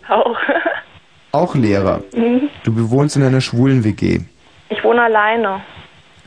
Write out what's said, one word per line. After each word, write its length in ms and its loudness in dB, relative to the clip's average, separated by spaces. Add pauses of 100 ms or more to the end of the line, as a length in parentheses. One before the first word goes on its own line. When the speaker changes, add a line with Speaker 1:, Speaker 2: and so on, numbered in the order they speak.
Speaker 1:
Auch. 300 0 (920)
Speaker 2:
Auch 220 0
Lehrer. 480 0 (140)
Speaker 1:
Mhm. 340 0 (140)
Speaker 2:
Du 100 -2
bewohnst 420 0
in 80 2
einer 180 2
schwulen 420 2
W 80 2
G. 300 -2 (480)
Speaker 1:
Ich 140 -6
wohne 200 2
alleine. 580 0 (640)